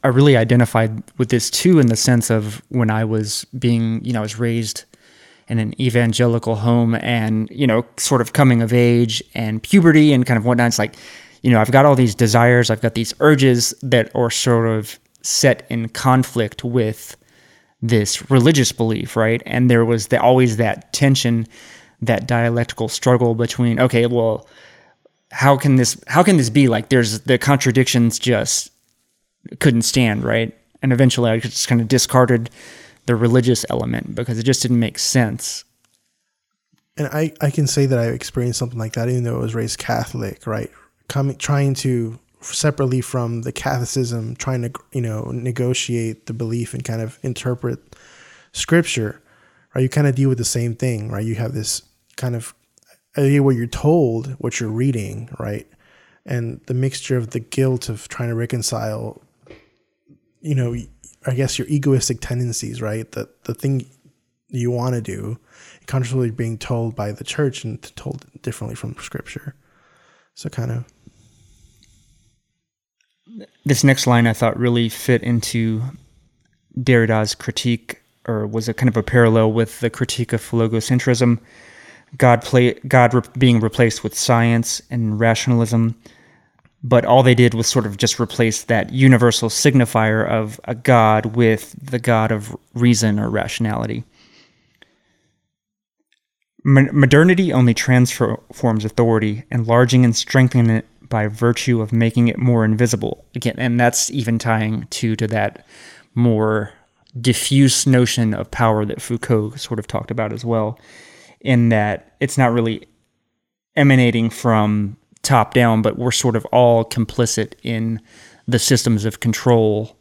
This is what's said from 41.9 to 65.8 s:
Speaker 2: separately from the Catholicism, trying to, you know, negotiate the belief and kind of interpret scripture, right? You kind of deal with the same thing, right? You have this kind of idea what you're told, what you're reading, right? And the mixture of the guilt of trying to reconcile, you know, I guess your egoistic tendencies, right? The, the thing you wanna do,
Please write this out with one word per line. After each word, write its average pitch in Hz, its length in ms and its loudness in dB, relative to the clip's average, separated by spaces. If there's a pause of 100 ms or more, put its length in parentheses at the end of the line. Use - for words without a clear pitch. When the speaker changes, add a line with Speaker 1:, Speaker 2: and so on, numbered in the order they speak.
Speaker 2:
separately 135 600 -2
from 117 420 -6
the - 100 -10
Catholicism, 120 840 -6
trying 127 260 -6
to, 120 100 -8 (200)
you 135 80 -6
know, 113 320 -6
negotiate 120 920 -4
the 113 60 -10
belief 117 420 -6
and 127 100 -10
kind 113 160 -6
of 113 220 -10
interpret 123 760 -6 (560)
scripture, - 720 -2 (520)
right? 131 80 0
You 131 60 0
kind 147 180 0
of 135 80 2
deal 135 140 2
with 127 100 0
the 117 60 -4
same 117 300 -4
thing, 113 360 -6
right? 107 140 -6
You 113 120 -4
have 113 180 -6
this - 280 -8 (340)
kind 120 200 -6
of - 180 -12 (600)
idea 143 260 2
what 135 140 2
you're 117 100 -4
told, 135 720 0
what - 220 -8
you're 110 100 -6
reading, 113 680 -4
right? 107 280 -8 (600)
And 120 400 -6
the 127 80 -6
mixture 131 420 -2
of 113 140 -4
the 120 100 -6
guilt 131 480 -2
of 107 200 -10
trying 117 200 -8
to 117 60 -4
reconcile, 113 880 -6 (1160)
you 151 140 -4
know, 120 220 -2 (500)
I 127 80 -2
guess 131 240 -2
your 127 100 -6
egoistic 139 520 0
tendencies, 120 640 -6
right? 110 300 -8
The, 113 160 -10 (160)
the 117 100 -6
thing 135 320 -4 (600)
you 120 220 -4
wanna 123 300 -2
do, 101 380 -10 (480)